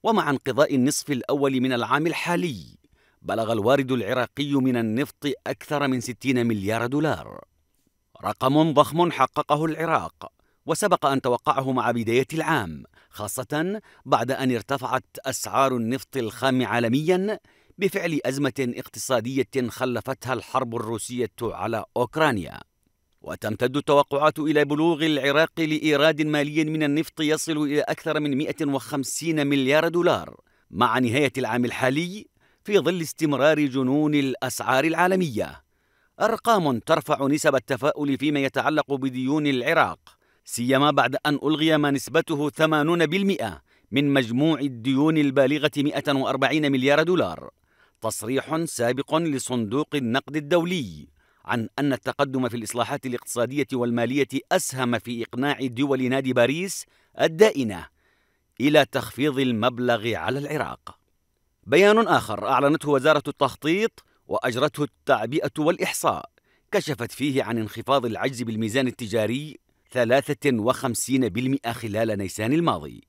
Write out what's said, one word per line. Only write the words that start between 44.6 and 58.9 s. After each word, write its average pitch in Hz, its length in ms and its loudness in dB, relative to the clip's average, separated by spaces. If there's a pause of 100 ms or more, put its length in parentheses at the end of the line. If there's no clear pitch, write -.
البالغة 139 600 2
مائة 143 360 -2
وأربعين 135 580 0
مليار 139 320 4
دولار. 123 460 -2 (520)
تصريح 131 640 -4
سابق 123 500 -2
لصندوق 135 800 -2
النقد 135 400 -2
الدولي 151 720 -2 (380)
عن 113 240 -2 (100)
أن 139 140 0
التقدم 131 560 -2
في 120 80 -6
الإصلاحات 120 480 -4
الاقتصادية 123 680 -4
والمالية 120 540 0 (240)
أسهم 127 480 0
في 117 240 -8
إقناع 135 380 -4
دول 131 480 0
نادي 131 240 -2
باريس 143 520 0 (360)
الدائنة 139 680 2 (720)
إلى 147 240 6
تخفيض 127 540 -2